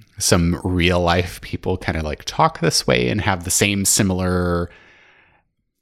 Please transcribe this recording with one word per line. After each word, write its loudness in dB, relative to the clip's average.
some 2
real 2
life 0
people -6
kinda, -4
like, -8
talk 0
this 0
way 2
and -2
have -2
the -6
same 0
similar, 0